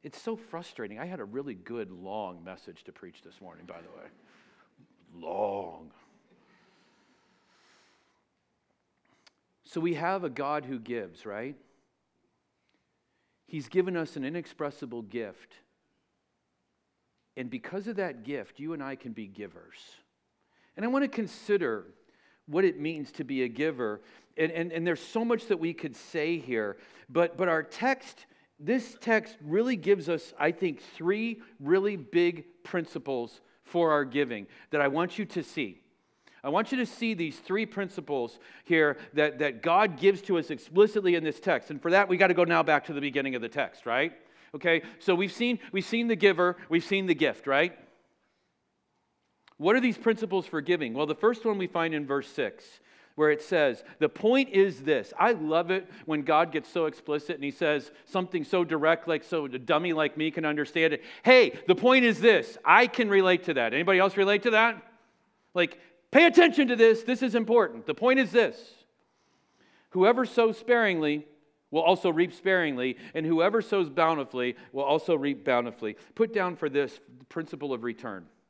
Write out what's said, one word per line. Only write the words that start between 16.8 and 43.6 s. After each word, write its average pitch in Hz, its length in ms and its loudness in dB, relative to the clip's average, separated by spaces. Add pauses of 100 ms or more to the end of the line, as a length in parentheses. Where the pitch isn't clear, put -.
And 127 120 -12
because 180 380 -12
of 226 100 -10
that 143 280 -8
gift, 127 340 -10
you 151 140 -10
and 147 100 -10
I 135 140 -10
can 120 160 -16
be 107 140 -12
givers. 92 520 -18 (1000)
And 202 80 -8
I 240 40 -4
wanna 269 200 0
consider 175 760 -4 (600)
what 170 180 0
it 170 160 0
means 151 320 -8
to 156 120 -10
be 131 180 -4
a 127 60 -2
giver. 123 520 -4 (360)
And, 160 140 0
and, 165 220 -6
and 170 140 -4
there's 170 140 -2
so 233 240 -6
much 233 220 -2
that 185 120 0
we 165 140 -4
could 151 220 -10
say 165 440 -4
here, 113 380 -4 (320)
but, 170 280 0
but 185 120 -2
our 160 140 0
text, - 640 -6 (320)
this 220 420 -4
text 220 420 -2
really 214 340 -2
gives 175 340 0
us, - 280 -6
I 151 120 2
think, 170 320 -6
three 214 580 -4 (200)
really 190 360 0
big 165 480 -2 (180)
principles 135 800 -8 (220)
for 170 300 2
our 147 120 2
giving 120 440 -4 (220)
that 147 120 0
I 139 60 2
want 165 280 -4
you 214 100 -6
to - 160 -8
see. 110 380 -10 (640)
I 139 60 -6
want 214 220 -2
you 262 60 -4
to 240 80 -2
see 226 280 -6
these 165 240 -6
three 214 260 -4
principles 147 720 -8 (260)
here 156 340 2 (160)
that, 151 240 0
that 135 240 -4
God 180 360 2
gives 190 240 4
to 185 140 -2
us 160 140 -4
explicitly 190 640 2
in 160 100 0
this 156 160 -4
text. 160 300 -2
And 147 100 -10
for 170 120 0
that, 196 160 4
we 185 100 0
gotta 180 160 4
go 175 100 4
now 165 200 2
back 147 220 2
to 165 60 -12
the 143 80 -6
beginning 135 360 -4
of 117 40 -4
the 113 80 -6
text, - 380 -6